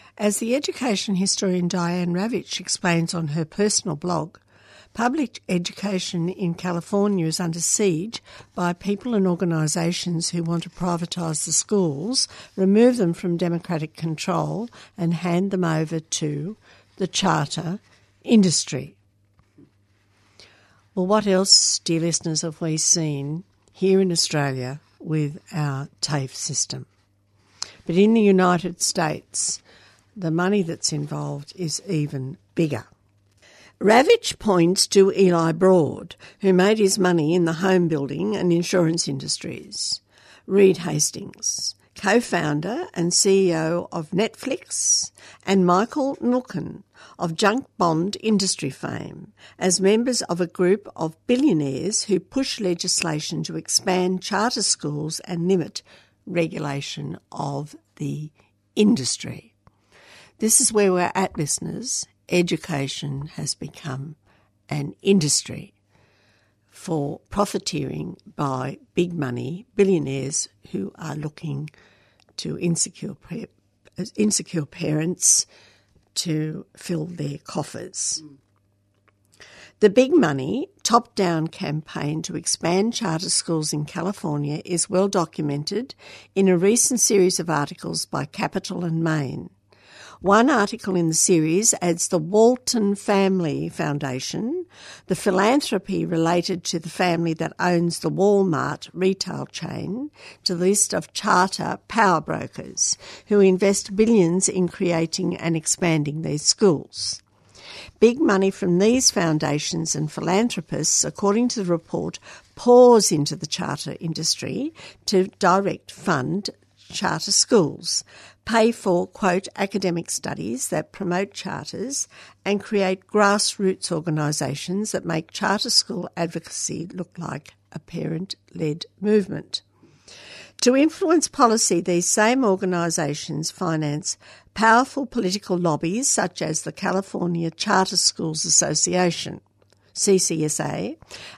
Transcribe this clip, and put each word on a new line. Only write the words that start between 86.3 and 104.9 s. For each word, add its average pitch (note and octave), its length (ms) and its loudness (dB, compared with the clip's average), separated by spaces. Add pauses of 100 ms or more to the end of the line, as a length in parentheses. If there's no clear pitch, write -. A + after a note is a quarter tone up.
in G3 120 4
a F3+ 100 6
recent G#3+ 420 2
series F#3 400 4
of E3+ 100 -6
articles D#3+ 560 -4
by C#3 200 -6
Capital F#3 580 -6
and E3 200 -2
Main. D#3 460 -4 (720)
One G#3+ 280 6
article G#3 480 0
in E3+ 100 2
the D#3+ 60 0
series E3 680 4
adds E3+ 280 0
the F#3 80 2
Walton G#3+ 800 4
Family F#3 760 0
Foundation, D#3 960 -4 (420)
the F#3 80 0
philanthropy G3 880 0
related E3+ 600 0
to F3 140 -4
the D#3+ 100 -12
family E3+ 460 0
that D#3+ 220 -6
owns F3 420 0
the D#3+ 120 -4
Walmart F3 800 2
retail F#3 540 -2
chain, A3+ 640 -8 (320)
to F3+ 120 -2
the F3 100 0
list G3+ 280 2
of F3 200 -4
charter F3+ 760 0
power G3 320 2
brokers - 800 -6 (300)
who G#3 120 4
invest G3 560 4
billions F#3+ 540 4
in F3+ 180 0
creating F3 720 -2